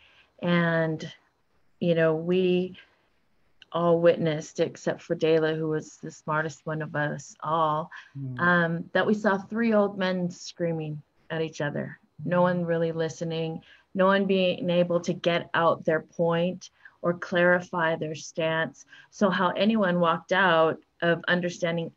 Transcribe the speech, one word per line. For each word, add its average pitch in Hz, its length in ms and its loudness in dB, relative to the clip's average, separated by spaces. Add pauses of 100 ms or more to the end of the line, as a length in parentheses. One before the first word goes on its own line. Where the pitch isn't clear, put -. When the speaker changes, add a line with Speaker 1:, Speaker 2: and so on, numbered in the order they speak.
(420)
Speaker 1:
And, 165 680 0 (720)
you 175 140 2
know, 160 200 2
we 180 640 0 (920)
all 170 280 2
witnessed, 165 600 2
except 156 420 -4
for - 120 -4
Dela, 160 400 2
who 160 140 -4
was 156 280 -6
the 160 140 -14
smartest 156 540 -6
one 156 160 -6
of 156 160 -8
us 147 460 -6
all, 156 480 -2 (280)
Speaker 2:
Mm. 131 200 -8
Speaker 1:
um, 170 540 0
that 185 140 2
we 220 80 2
saw 208 220 0
three 214 380 -2
old 202 240 2
men 185 320 -2
screaming 160 720 -8 (260)
at 160 140 -4
each 156 180 -8
other. 147 380 -6 (260)
No 175 160 0
one 180 240 2
really 165 280 0
listening, 160 720 -6 (320)
no 185 120 4
one 196 200 4
being 185 440 0
able 175 300 2
to 175 120 -4
get 170 400 -2
out 165 320 2
their 156 160 2
point, 170 680 -2 (340)
or 175 80 0 (180)
clarify 175 680 2
their 156 200 -6 (140)
stance. 160 560 -4 (320)
So 208 100 4 (100)
how 185 100 2 (180)
anyone 196 420 2
walked 170 240 -2
out 165 440 4 (260)
of 170 260 2
understanding 175 680 -2